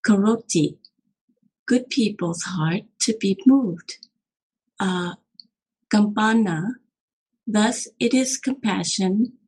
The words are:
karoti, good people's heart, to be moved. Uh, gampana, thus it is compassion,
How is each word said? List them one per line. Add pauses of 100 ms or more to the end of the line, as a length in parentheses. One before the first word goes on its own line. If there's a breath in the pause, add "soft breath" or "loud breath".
karoti, (880)
good
people's
heart, (200)
to
be
moved. (840)
Uh, (760)
gampana, (760)
thus (140)
it
is
compassion, (160)